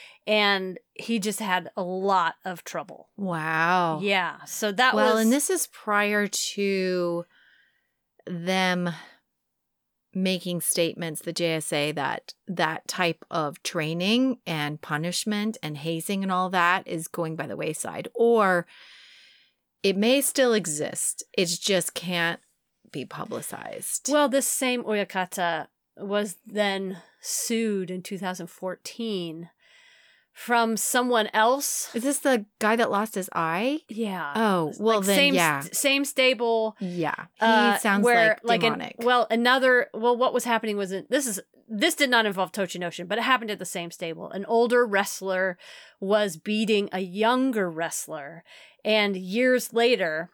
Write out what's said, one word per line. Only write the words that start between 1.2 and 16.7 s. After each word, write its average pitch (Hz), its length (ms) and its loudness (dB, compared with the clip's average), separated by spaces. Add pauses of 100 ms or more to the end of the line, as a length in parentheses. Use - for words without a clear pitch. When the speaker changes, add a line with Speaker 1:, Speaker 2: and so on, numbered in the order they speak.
Speaker 1:
had 185 380 -2
a 196 60 -4
lot 185 500 0 (100)
of 180 200 -10
trouble. - 520 -12
Speaker 2:
Wow. 165 840 0
Speaker 1:
Yeah. 190 440 0
So - 260 -2
that 240 240 4
Speaker 2:
Well, 208 200 4
Speaker 1:
was 220 80 4
Speaker 2:
and 226 80 6
this 294 200 2
is 359 160 0
prior 208 600 0
to 185 1000 -2 (1000)
them 180 640 0 (1200)
making 180 480 -2
statements, 165 600 -2
the 170 120 -6
J 165 220 0
S 156 180 -4
A, 147 180 0
that 135 420 -6 (140)
that 165 400 -2
type - 420 -2
of 156 340 -4
training 185 840 0
and 151 340 -4
punishment 208 800 -2
and 151 160 -6
hazing 165 460 -2
and 190 80 -2
all 185 180 0
that 180 380 2